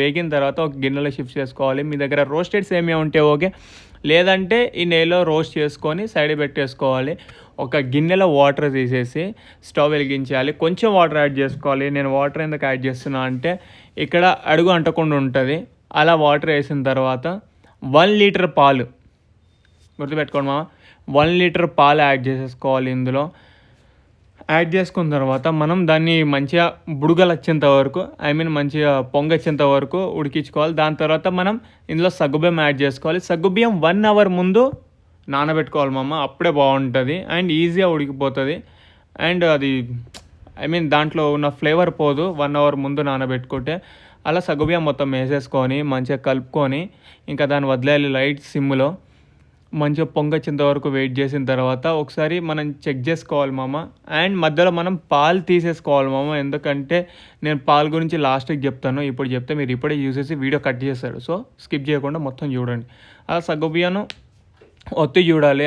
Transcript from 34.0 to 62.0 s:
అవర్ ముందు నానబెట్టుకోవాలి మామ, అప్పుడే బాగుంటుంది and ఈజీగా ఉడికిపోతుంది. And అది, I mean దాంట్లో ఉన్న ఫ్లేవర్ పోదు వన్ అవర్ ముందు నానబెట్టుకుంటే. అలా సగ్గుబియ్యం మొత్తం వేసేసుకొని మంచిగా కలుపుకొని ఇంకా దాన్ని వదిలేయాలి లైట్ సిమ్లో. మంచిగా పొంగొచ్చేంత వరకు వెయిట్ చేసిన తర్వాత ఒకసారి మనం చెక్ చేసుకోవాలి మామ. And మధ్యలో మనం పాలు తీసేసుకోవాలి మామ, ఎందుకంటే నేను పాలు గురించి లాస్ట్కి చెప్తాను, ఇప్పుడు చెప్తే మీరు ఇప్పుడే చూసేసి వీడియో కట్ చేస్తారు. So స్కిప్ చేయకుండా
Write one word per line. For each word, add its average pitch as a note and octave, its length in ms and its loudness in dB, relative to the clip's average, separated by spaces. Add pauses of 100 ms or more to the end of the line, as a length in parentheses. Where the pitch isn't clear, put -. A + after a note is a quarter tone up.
అవర్ G#3 280 4
ముందు F#3+ 240 4 (720)
నానబెట్టుకోవాలి D3 640 -2
మామ, C3+ 160 -4 (140)
అప్పుడే E3+ 300 -2
బాగుంటుంది C3+ 580 2 (200)
and F#3 120 0 (120)
ఈజీగా F3 340 2
ఉడికిపోతుంది. C#3 600 -2 (720)
And F3 160 0 (100)
అది, C#3 180 0 (920)
I C#3+ 100 -4
mean E3+ 120 -2 (100)
దాంట్లో D3+ 300 0 (120)
ఉన్న D3 120 0 (100)
ఫ్లేవర్ E3 320 2 (100)
పోదు D3 240 2 (160)
వన్ D3 200 -2
అవర్ C#3+ 240 2
ముందు C#3+ 160 -2 (100)
నానబెట్టుకుంటే. C3 640 -4 (520)
అలా E3 220 0
సగ్గుబియ్యం D#3+ 400 0
మొత్తం C#3 180 -2 (100)
వేసేసుకొని C3 640 -2 (140)
మంచిగా C3 340 -4
కలుపుకొని C3+ 560 -2 (500)
ఇంకా C#3+ 200 -2
దాన్ని C#3 200 0
వదిలేయాలి C#3 440 2
లైట్ C#3+ 340 -2
సిమ్లో. C#3 380 0 (920)
మంచిగా D3 240 0 (100)
పొంగొచ్చేంత D3+ 540 -2
వరకు C#3+ 260 0
వెయిట్ C3+ 240 -2
చేసిన C#3 320 -2
తర్వాత B2+ 340 -2 (140)
ఒకసారి D#3 360 -4 (140)
మనం D#3 160 -4 (200)
చెక్ C3+ 200 -4
చేసుకోవాలి D3 540 -2
మామ. C3 180 -4 (400)
And F#3 160 0 (100)
మధ్యలో D#3+ 360 4
మనం F#3 160 -2 (180)
పాలు D#3 260 4 (120)
తీసేసుకోవాలి D#3 640 2
మామ, C#3+ 180 -2 (100)
ఎందుకంటే C#3+ 540 -2 (480)
నేను D3+ 140 -2 (100)
పాలు D3 260 4
గురించి E3 300 -2
లాస్ట్కి C3+ 400 -2
చెప్తాను, C3 360 -4 (100)
ఇప్పుడు C3 240 -6
చెప్తే B2+ 240 -6
మీరు C3 160 -2
ఇప్పుడే D3+ 280 -4
చూసేసి C3+ 400 -4
వీడియో C#3 240 0
కట్ B2 200 -4
చేస్తారు. B2+ 400 -8
So E3+ 100 -4 (280)
స్కిప్ C#3+ 240 -6
చేయకుండా C#3+ 380 -2